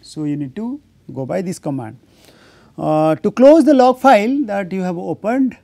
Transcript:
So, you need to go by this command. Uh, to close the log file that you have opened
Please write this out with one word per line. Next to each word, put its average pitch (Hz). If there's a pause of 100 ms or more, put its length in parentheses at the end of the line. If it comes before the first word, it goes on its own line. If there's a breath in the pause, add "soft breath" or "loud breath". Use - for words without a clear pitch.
So, -
you 147
need 143
to 240 (360)
go 131
by 139
this 180
command. 123 (800 soft breath)
Uh, 156
to -
close 285
the 294
log 254
file 254
that 202
you 190
have 180
opened 202